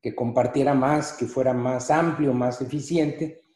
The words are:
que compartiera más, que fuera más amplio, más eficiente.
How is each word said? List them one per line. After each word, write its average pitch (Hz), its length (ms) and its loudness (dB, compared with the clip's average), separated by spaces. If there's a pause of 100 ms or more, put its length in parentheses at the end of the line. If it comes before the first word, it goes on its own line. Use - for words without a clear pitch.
que 107 140 -8
compartiera 123 600 2
más, 143 380 2
que 120 140 -4
fuera 127 260 0
más 123 380 -2
amplio, 151 420 2
más 123 280 0
eficiente. 147 840 -4 (140)